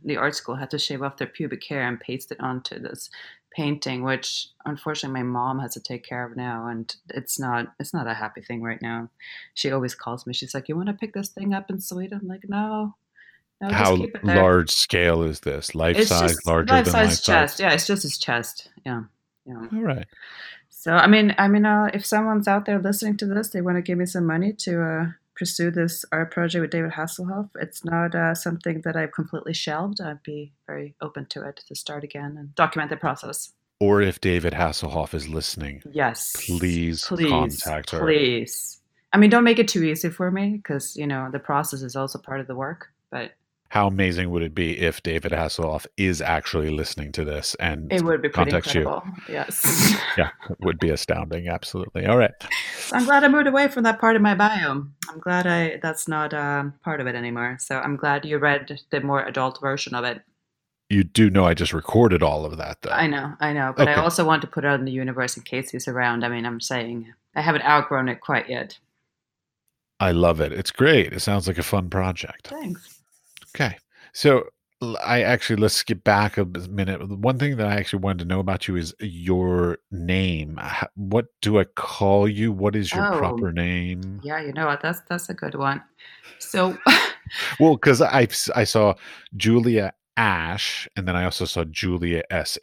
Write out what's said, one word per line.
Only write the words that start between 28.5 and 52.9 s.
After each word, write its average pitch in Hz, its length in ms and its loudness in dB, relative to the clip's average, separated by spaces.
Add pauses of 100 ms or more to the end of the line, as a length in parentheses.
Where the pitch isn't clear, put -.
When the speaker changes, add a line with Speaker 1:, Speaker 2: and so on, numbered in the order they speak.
Speaker 1:
that 165 160 -4
I've 156 160 -4
completely 160 400 -6
shelved. 170 480 -6
I'd 151 200 -10
be 147 300 -12 (160)
very 147 320 -12
open 151 280 -12
to 147 200 -12
it 143 200 -16
to 143 80 -18
start 147 280 -12
again 143 340 -12
and 143 180 -16
document 156 340 0
the 151 80 -6
process. - 560 -6 (260)
Speaker 2:
Or 101 220 6
if 95 180 2
David 87 320 2
Hasselhoff 80 640 -2
is 73 160 -6
listening, 73 520 -8 (100)
Speaker 1:
Yes. 135 440 -4 (100)
Speaker 2:
please 85 600 0
Speaker 1:
Please. 170 240 0 (340)
Speaker 2:
contact - 280 -6
her. 170 80 -4
Speaker 1:
Please. 139 800 0 (340)
I 190 40 6
mean, 208 120 10
don't 240 160 6
make 226 140 6
it 220 100 2
too 175 140 0
easy 160 260 -2
for 180 200 -4
me 202 320 -2
'cause, - 360 -8
you 147 100 -6
know, 131 240 -4
the 139 80 -8
process 143 440 -4
is 127 120 -12
also 135 240 -6
part 135 220 -8
of 127 60 -12
the 131 80 -8
work, 139 360 -10 (180)
but 120 220 -10 (400)
Speaker 2:
How 104 140 4
amazing 92 460 0
would 85 100 0
it 78 140 -4
be 82 240 -2
if 82 240 -2
David 82 280 -2
Hasselhoff 78 540 -2 (100)
is 92 280 0
actually 78 480 0
listening 76 400 -6
to 82 120 -4
this 73 360 -4
and 78 340 -4
Speaker 1:
It 175 100 2
would 165 160 0
be 151 80 -2
pretty 170 240 2
Speaker 2:
contacts 85 220 0
you? 80 80 2
Speaker 1:
incredible. 73 260 -4 (220)
Yes. - 680 0 (100)
<laughs> - 120 -2
Speaker 2:
Yeah, 80 140 2 (180)
it 90 120 -8
would 80 180 0
be 82 100 2
astounding. 82 580 -4
Absolutely. 90 600 -6
All 117 100 6
right. 120 140 6 (480)
Speaker 1:
So - 160 -6